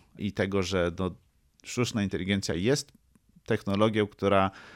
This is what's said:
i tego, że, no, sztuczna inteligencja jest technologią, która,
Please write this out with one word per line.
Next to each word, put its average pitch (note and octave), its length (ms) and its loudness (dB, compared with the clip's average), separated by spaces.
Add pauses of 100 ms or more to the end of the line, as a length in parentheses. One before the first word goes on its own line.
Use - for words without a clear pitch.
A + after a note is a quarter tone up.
(180)
i G2+ 160 -6
tego, G2 300 0
że, F2 360 0
no, F#2 120 -2 (520)
sztuczna A#2 400 -2
inteligencja F#2+ 520 -2
jest A#2 360 0 (540)
technologią, G#2+ 640 0
która, G2 440 2 (240)